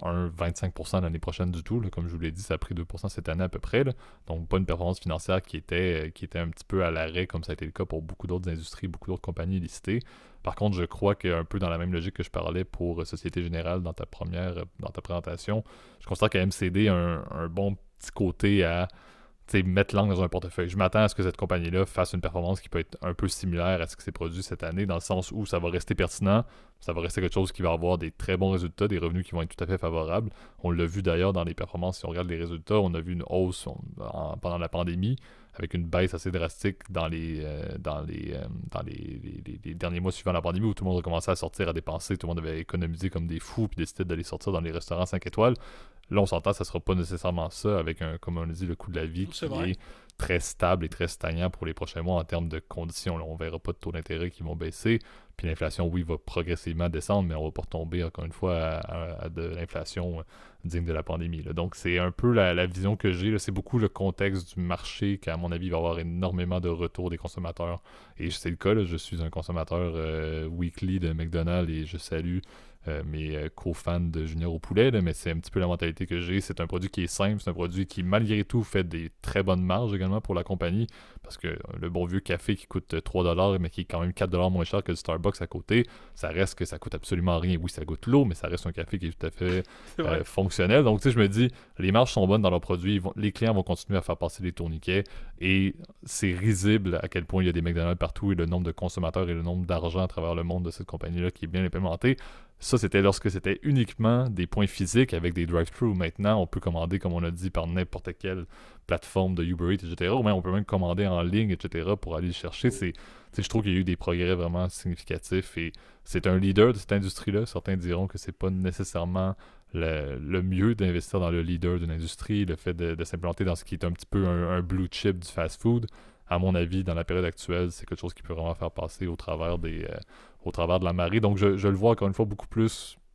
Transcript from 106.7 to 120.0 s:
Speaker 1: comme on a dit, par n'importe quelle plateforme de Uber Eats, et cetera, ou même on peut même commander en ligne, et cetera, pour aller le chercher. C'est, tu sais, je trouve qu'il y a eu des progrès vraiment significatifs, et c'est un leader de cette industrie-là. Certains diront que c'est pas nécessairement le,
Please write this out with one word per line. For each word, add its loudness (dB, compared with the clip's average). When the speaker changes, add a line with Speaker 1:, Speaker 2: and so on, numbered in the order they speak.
Speaker 1:
comme 0
on 0
a 0
dit, -4
par 0
n'importe -2
quelle -4
plateforme 2
de 2
Uber 2
Eats, -2
et -6
cetera, 2
ou 4
même 6
on 2
peut 0
même 2
commander 2
en 2
ligne, 2
et 0
cetera, -2
pour -4
aller 0
le 0
chercher. -2
C'est, -2
tu -16
sais, -2
je -4
trouve 2
qu'il 2
y 4
a 4
eu 2
des 2
progrès 0
vraiment 0
significatifs, -4
et -4
c'est -2
un 6
leader 8
de -4
cette -4
industrie-là. 0
Certains -2
diront 0
que -10
c'est -10
pas -2
nécessairement 0
le, -2